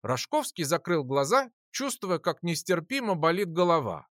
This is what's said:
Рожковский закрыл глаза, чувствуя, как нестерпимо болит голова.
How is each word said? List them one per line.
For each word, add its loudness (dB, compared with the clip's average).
Рожковский -2
закрыл 0
глаза, 0
чувствуя, -4
как -2
нестерпимо -2
болит 0
голова. 2